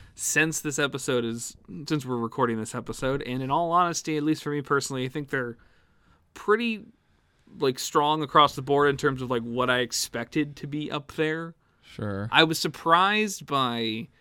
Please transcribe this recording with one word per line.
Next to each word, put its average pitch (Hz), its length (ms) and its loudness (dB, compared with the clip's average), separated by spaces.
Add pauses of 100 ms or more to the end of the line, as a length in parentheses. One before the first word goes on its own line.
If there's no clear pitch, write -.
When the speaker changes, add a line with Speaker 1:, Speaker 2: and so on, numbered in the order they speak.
(160)
Speaker 1:
since 156 440 0
this 147 180 -4
episode 135 460 0
is, 117 320 -6 (320)
since 147 180 -2
we're 127 120 -2
recording 117 420 0
this 107 160 -8
episode. 127 460 -4
And 131 200 -6
in 131 80 -4
all 165 220 0
honesty, 170 460 0
at 147 60 -2
least 156 200 0
for 151 80 -6
me 147 100 -2
personally, 135 440 0
I - 20 -4
think 139 220 -8
they're 123 260 -4 (760)
pretty, 220 520 0 (760)
like, 135 200 2
strong 156 420 2
across 147 340 6
the 143 60 -6
board 143 280 4
in 139 80 2
terms 135 240 0
of, 123 100 -6
like, 120 120 0
what 123 260 0
I 123 100 4
expected 127 800 -2
to 151 100 -10
be 151 240 -8
up 143 220 -8
there. 160 420 -4 (260)
Speaker 2:
Sure. 104 500 -6
Speaker 1:
I 147 120 8
was 160 160 2
surprised 190 840 2
by 117 640 -2 (140)